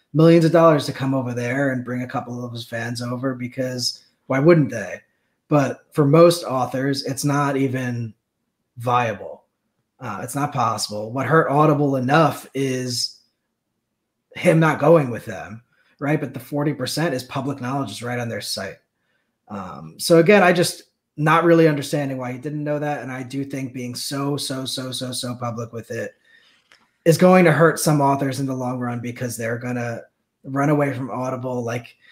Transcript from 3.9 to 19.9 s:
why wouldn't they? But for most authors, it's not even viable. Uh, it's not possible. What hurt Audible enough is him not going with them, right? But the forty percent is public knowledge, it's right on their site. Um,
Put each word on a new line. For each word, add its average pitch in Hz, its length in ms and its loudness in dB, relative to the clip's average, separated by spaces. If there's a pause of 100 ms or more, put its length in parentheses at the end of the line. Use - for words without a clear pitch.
why 135 120 0
wouldn't 151 320 6
they? 95 300 -8 (480)
But 135 420 0
for 151 140 2
most 165 380 6
authors, 131 600 -4
it's 135 200 -4
not 143 320 0
even 123 560 -4 (640)
viable. 113 640 -2 (560)
Uh, 110 240 -10
it's 123 120 -10
not 143 180 -4
possible. 110 580 -4
What 127 160 -4
hurt 156 220 4
Audible 143 480 2
enough 139 560 2
is 127 640 -4 (1160)
him 160 240 4
not 151 200 2
going 147 300 6
with 110 160 -8
them, 95 360 -12 (380)
right? 147 200 -2
But 139 140 -8
the 123 60 -12
forty 147 340 -4
percent 135 400 -4
is 127 100 -6
public 135 380 -8
knowledge, 127 300 -6
it's 104 100 -12
right 120 180 -6
on 117 100 -6
their 104 120 -8
site. - 360 -10 (720)
Um, 82 500 -14